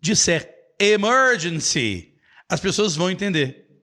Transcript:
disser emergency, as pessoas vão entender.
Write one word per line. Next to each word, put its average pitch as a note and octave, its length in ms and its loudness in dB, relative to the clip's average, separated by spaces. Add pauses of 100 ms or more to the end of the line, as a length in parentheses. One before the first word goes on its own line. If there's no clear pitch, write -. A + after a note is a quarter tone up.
disser D#3+ 480 0 (300)
emergency, G3 1400 0 (340)
as F3 120 -2
pessoas G3 360 -2
vão F3 140 0
entender. F3+ 560 -4 (160)